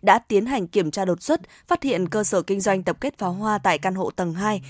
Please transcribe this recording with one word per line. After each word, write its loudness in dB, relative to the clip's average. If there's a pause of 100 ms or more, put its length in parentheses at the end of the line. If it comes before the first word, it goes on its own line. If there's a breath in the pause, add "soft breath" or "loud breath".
đã 6
tiến 2
hành -2
kiểm 0
tra -2
đột 0
xuất, 0 (260 soft breath)
phát 0
hiện 0
cơ 0
sở 2
kinh -2
doanh 2
tập -2
kết -4
pháo -4
hoa -2
tại 2
căn -2
hộ -2
tầng -2
hai, -2